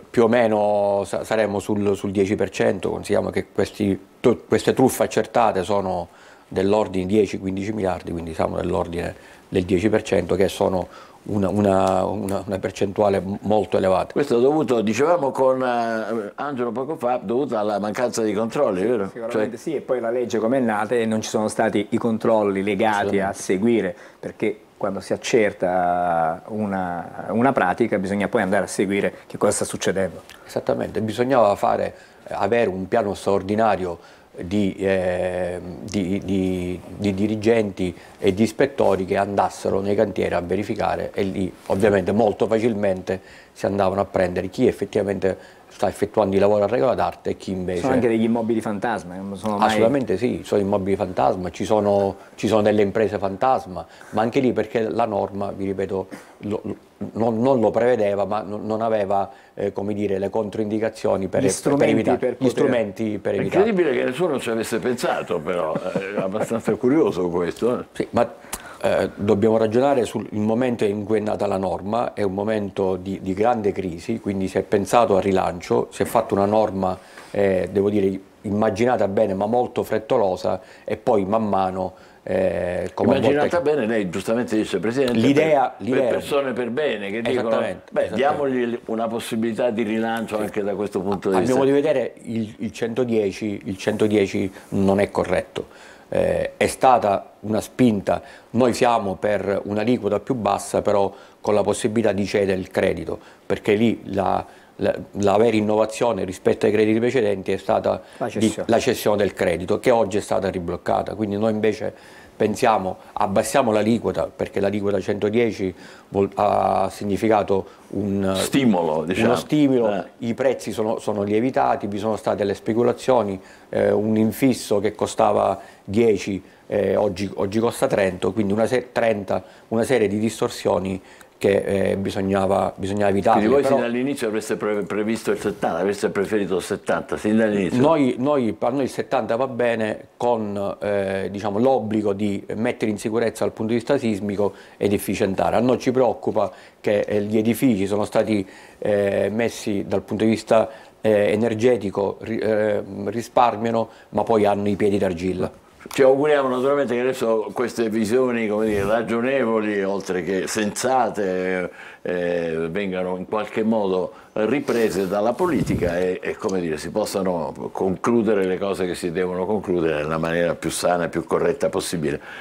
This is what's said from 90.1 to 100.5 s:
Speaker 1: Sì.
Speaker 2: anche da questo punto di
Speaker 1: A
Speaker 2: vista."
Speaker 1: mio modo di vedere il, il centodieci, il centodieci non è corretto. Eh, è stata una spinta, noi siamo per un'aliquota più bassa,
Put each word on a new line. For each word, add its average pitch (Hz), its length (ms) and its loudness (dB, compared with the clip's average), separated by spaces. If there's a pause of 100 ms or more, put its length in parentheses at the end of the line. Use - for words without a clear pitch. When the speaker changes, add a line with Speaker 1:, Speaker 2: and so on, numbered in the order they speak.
Speaker 1:
Sì. 107 40 -2
Speaker 2:
anche 104 220 -4
da 101 100 -2
questo 98 280 -2
punto 98 280 -2
di 95 60 4
Speaker 1:
A - 40 4
Speaker 2:
vista." 123 140 2
Speaker 1:
mio 135 100 2
modo 139 120 4
di 143 40 4
vedere 139 340 0 (100)
il, 113 340 -6
il 110 140 -6
centodieci, 110 920 -2
il 98 120 -6
centodieci 101 760 2 (180)
non 98 300 4
è 98 120 2
corretto. - 800 -4 (240)
Eh, 85 440 0
è 101 100 2
stata 110 720 2
una 107 220 -2
spinta, 98 600 2 (280)
noi 117 240 2
siamo 110 420 2
per 98 480 -2
un'aliquota 104 560 0
più 131 160 -2
bassa, 98 460 0